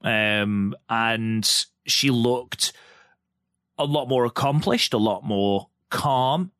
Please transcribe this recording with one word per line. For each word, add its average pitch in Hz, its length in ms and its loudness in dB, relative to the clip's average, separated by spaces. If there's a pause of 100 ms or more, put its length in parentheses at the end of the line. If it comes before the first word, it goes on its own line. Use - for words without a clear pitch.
um, 104 720 0 (160)
and 113 760 0 (220)
she - 240 0
looked 123 640 0 (1040)
a 147 80 0
lot 143 220 -2
more 127 180 2
accomplished, 139 680 0
a 120 60 2
lot 104 260 2
more 101 440 0 (200)
calm. 139 720 0